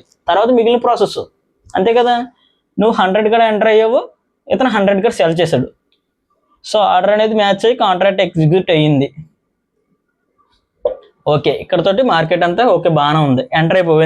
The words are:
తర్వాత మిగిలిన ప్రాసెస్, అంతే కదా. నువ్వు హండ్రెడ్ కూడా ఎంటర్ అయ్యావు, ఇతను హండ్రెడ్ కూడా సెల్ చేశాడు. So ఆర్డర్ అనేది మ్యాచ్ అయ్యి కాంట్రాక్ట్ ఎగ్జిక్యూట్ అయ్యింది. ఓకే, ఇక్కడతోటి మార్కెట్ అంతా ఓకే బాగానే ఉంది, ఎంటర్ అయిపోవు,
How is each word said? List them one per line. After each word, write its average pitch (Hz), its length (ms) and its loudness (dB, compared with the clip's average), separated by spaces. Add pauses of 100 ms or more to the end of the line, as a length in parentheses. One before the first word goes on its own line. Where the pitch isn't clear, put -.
(300)
తర్వాత 208 280 2
మిగిలిన 233 280 2
ప్రాసెస్, 226 340 -2 (580)
అంతే 202 200 0
కదా. 240 160 2 (680)
నువ్వు 214 200 0
హండ్రెడ్ 208 340 0
కూడా 226 180 2
ఎంటర్ 220 200 0
అయ్యావు, 220 280 2 (540)
ఇతను 247 220 0
హండ్రెడ్ 202 300 0
కూడా 233 120 -2
సెల్ 165 220 0
చేశాడు. 160 280 -2 (1040)
So 233 80 0 (160)
ఆర్డర్ 190 220 2
అనేది 214 260 0
మ్యాచ్ 196 240 0
అయ్యి 247 180 0
కాంట్రాక్ట్ 190 420 0
ఎగ్జిక్యూట్ 170 500 0
అయ్యింది. 147 340 0 (2250)
ఓకే, 151 200 0 (100)
ఇక్కడతోటి 196 480 -2
మార్కెట్ 170 360 0
అంతా 175 160 -2 (120)
ఓకే 170 240 0
బాగానే 147 300 0
ఉంది, 127 140 0 (160)
ఎంటర్ 170 200 0
అయిపోవు, 165 280 2